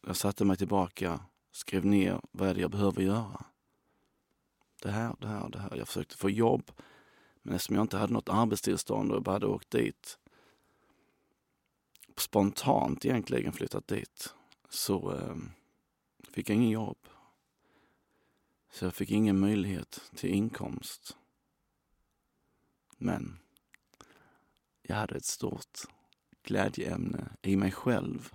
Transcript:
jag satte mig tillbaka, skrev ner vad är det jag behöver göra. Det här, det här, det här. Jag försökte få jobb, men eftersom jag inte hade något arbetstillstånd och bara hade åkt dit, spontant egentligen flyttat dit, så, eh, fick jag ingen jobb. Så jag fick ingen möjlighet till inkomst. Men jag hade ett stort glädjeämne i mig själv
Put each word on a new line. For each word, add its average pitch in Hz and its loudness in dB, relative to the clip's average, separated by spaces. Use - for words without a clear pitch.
jag 90 -2
satte 101 2
mig 95 6
tillbaka, 92 0
skrev - -2
ner 95 6
vad 95 0
är 90 2
det 95 0
jag 85 0
behöver 101 2
göra. 101 0
Det 101 -4
här, 117 -4
det 107 -8
här, 104 -8
det - -10
här. 98 -8
Jag 60 -6
försökte - -8
få 98 0
jobb, 113 2
men - -4
eftersom - 0
jag 104 4
inte 95 -2
hade 104 2
något - -2
arbetstillstånd 107 2
och 104 0
bara 92 -2
hade 104 0
åkt 104 -4
dit, - -2
spontant - 2
egentligen - 0
flyttat - -6
dit, - -8
så, 95 -2
eh, - -6
fick - -6
jag 104 4
ingen 117 6
jobb. 110 -2
Så - -6
jag 90 -2
fick 95 -4
ingen 104 6
möjlighet 98 0
till - -4
inkomst. - -4
Men - -4
jag - -4
hade 107 -2
ett - -6
stort - -6
glädjeämne 92 -2
i 98 4
mig 98 4
själv - -2